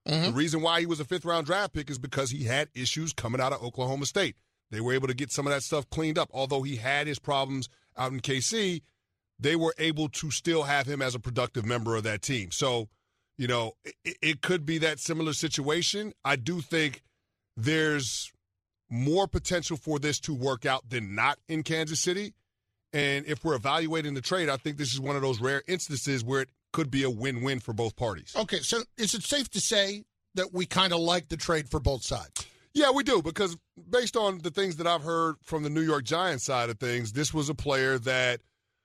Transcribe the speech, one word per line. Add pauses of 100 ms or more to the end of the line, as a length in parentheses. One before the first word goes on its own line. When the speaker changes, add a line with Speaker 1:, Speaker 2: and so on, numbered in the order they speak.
Speaker 1:
Mm-hmm.
Speaker 2:
The
reason
why
he
was
a
fifth-round
draft
pick
is
because
he
had
issues
coming
out
of
Oklahoma
State. (340)
They
were
able
to
get
some
of
that
stuff
cleaned
up.
Although
he
had
his
problems (280)
out
in
K
C, (560)
they
were
able
to
still
have
him
as
a
productive
member
of
that
team.
So, (480)
you
know, (320)
it,
it
could
be
that
similar
situation. (120)
I
do
think (540)
there's (580)
more
potential
for
this
to
work
out
than
not (100)
in
Kansas
City. (580)
And
if
we're
evaluating
the
trade,
I
think
this
is
one
of
those
rare
instances
where
it (240)
could
be
a
win-win
for
both
parties.
Speaker 1:
Okay,
so (140)
is
it
safe
to
say (300)
that
we
kinda
like
the
trade
for
both
sides? (260)
Speaker 2:
Yeah,
we
do,
because (320)
based
on
the
things
that
I've
heard
from
the
New
York
Giants
side
of
things,
this
was
a
player
that, (440)